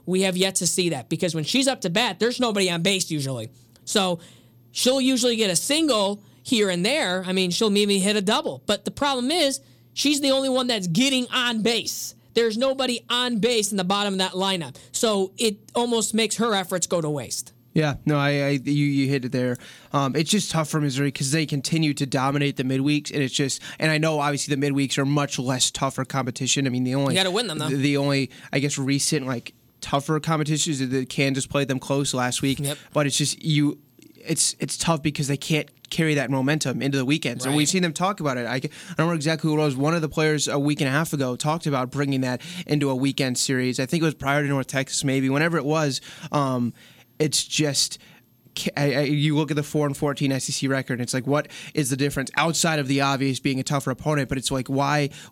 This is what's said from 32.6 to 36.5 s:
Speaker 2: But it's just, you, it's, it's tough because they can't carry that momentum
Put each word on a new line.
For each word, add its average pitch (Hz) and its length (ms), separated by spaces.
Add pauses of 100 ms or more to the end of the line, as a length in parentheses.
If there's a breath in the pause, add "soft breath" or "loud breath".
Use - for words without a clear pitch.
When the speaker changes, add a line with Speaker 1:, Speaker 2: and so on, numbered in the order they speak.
Speaker 2:
But 147 140
it's 131 100
just, - 240
you, 147 380 (380)
it's, - 420
it's - 180
tough 165 240
because 147 260
they 139 100
can't 151 300 (220)
carry 160 240
that 135 160
momentum 135 500